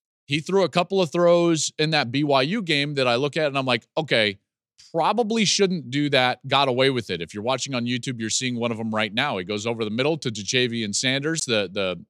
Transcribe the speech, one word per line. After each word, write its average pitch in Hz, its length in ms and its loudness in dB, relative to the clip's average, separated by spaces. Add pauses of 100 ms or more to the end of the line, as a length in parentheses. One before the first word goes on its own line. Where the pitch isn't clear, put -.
(260)
He 147 140 -2
threw 190 220 2
a 170 60 2
couple 180 320 2
of 170 100 2
throws 170 680 4
in 156 120 0
that 139 220 0
B 143 120 0
Y 139 180 4
U 190 200 -2
game 147 320 0
that 131 140 2
I 120 80 4
look 135 200 -2
at 156 100 0
and 139 120 -2
I'm 135 80 -2
like, 123 200 0 (100)
"Okay, 113 420 0 (540)
probably 208 520 2
shouldn't 175 460 0
do 143 200 0
that." 127 360 2
Got 135 220 4
away 131 220 4
with 120 200 -4
it. 87 100 -4
If 85 140 -10
you're 104 100 -8
watching 131 300 -2
on 120 120 -2
YouTube, 120 340 -4
you're 110 100 -4
seeing 123 260 -2
one 117 140 -2
of 110 80 -6
them 113 140 -6
right 107 200 0
now. 127 260 -2
He 92 60 -6
goes 104 220 -6
over 117 180 -4
the 107 60 -6
middle 135 280 0
to 139 120 -4
Jajavian 113 640 -2
Sanders, 139 500 -2
the, 104 280 0
the, 92 380 -4